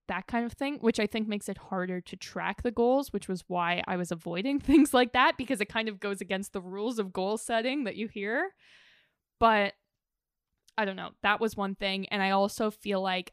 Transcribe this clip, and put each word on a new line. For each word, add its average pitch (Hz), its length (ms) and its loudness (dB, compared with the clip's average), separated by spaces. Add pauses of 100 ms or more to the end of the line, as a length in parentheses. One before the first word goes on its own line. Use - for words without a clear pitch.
That 190 200 -8
kind 233 180 -2
of 226 60 -6
thing, 277 280 -6
which 226 200 2
I 208 80 2
think 220 220 -4
makes 208 180 -6
it 196 100 -8
harder 180 440 -6
to - 160 -16
track 180 460 -8
the 240 80 0
goals, 247 420 2
which - 160 -6
was 185 180 -4
why 175 400 0
I 190 80 -2
was 175 160 -4
avoiding 180 480 -4
<laughs> - 80 -4
things 285 260 8
like 247 200 6
that, 269 240 4
because 247 240 -2
it 202 80 -2
kind 220 180 -4
of 202 140 -8
goes 202 180 -4
against 196 320 -4
the 196 100 -6
rules 208 380 -4
of 190 140 -4
goal 202 240 -2
setting 247 480 -2
that 190 100 -4
you 214 140 -6
hear. 240 440 -4 (880)
But 214 340 4 (1040)
I 220 80 2
don't 190 120 -2
know. 175 140 -10 (120)
That 208 160 4
was 226 180 0
one 196 180 -2
thing. 190 340 -2
And 202 120 0
I 190 100 4
also 202 380 2
feel 202 320 -2
like 185 320 -2